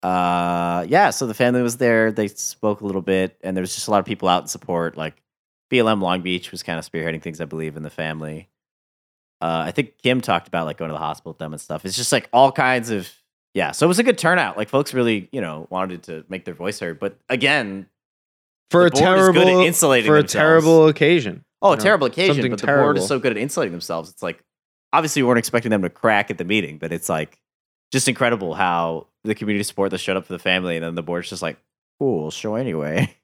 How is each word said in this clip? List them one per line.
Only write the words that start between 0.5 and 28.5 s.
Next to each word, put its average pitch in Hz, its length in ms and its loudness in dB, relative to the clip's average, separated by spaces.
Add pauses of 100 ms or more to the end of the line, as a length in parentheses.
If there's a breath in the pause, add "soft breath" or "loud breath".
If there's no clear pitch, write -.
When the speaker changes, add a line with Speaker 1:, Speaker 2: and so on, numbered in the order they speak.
Speaker 1:
yeah, 165 220 4
so - 180 -6
the 110 60 -6
family 123 280 2
was 120 160 -2
there. 113 340 4
They 107 160 -2
spoke - 540 -6
a 107 40 -10
little 95 160 -4
bit, 95 420 0
and 92 140 -4
there 95 40 -2
was 90 140 -6
just - 120 -10
a 110 40 -2
lot 104 80 2
of 92 60 -4
people 98 240 -4
out 87 140 0
in - 40 -16
support. 85 480 -6
Like, 78 260 -10 (480)
B 131 100 2
L 113 100 4
M 107 120 2
Long 90 200 0
Beach 90 300 -6
was 90 120 -14
kinda 82 180 -6
spearheading 82 400 -6
things, 82 200 -10
I 82 40 -8
believe, 78 300 -8
in 78 80 -12
the 78 60 -12
family. 78 580 -10 (960)
Uh, 82 260 -2
I 87 40 -8
think - 300 -6
Kim 127 200 0
talked 87 260 -2
about, 85 180 -4
like, 76 120 -8
going 80 120 -8
to 78 40 -8
the 76 60 -8
hospital 78 340 -8
with - 60 -20
them 78 140 -10
and 76 80 -14
stuff. 78 240 -10
It's 95 100 -8
just, 120 160 -4
like, 120 220 -2
all 131 180 6
kinds 127 380 0
of, 98 200 -4 (440)
yeah. 82 180 -2
So - 140 0
it - 20 6
was 180 120 2
a 240 40 4
good 165 140 2
turnout. 165 400 0
Like, 107 120 -4
folks 139 240 0
really, 117 380 0
you 131 100 -6
know, 80 280 -8
wanted 92 340 -6
to 80 260 -14
make 95 160 -10
their 87 100 -12
voice 92 240 -8
heard. 82 200 -8
But 98 200 -8 (100)
again, 117 580 -2 (840)
Speaker 2:
For 175 180 8
Speaker 1:
the 139 80 0
Speaker 2:
a - 20 4
Speaker 1:
board 185 200 6
is 190 80 6
good 185 100 6
at 180 80 6
Speaker 2:
terrible, 185 200 6
Speaker 1:
insulating 135 440 4
Speaker 2:
for 151 80 8
a 151 40 6
Speaker 1:
themselves. - 120 -2
Speaker 2:
terrible 160 540 6
occasion, 147 560 2 (180)
Speaker 1:
Oh, 190 60 4
a 196 40 6
Speaker 2:
you 143 60 2
know, 110 60 -4
Speaker 1:
terrible 185 240 4
occasion, 170 280 2
Speaker 2:
something 127 160 0
Speaker 1:
but 104 100 -6
the - 60 -2
board 143 300 4
is 92 40 0
Speaker 2:
terrible. 92 60 -2
Speaker 1:
so 131 120 0
good 120 140 0
at 104 40 -4
insulating 120 360 -4
themselves. 82 360 -8
It's - 140 -18
like, 85 200 -8 (500)
obviously 151 280 2
we 123 60 4
weren't 120 120 4
expecting 117 320 -2
them 104 120 0
to 87 60 -2
crack 104 420 0
at 92 80 -8
the 90 60 -6
meeting, 87 340 -2
but 82 120 -8
it's, 85 180 -8
like, 78 300 -6 (520)
just 135 160 0
incredible 117 480 0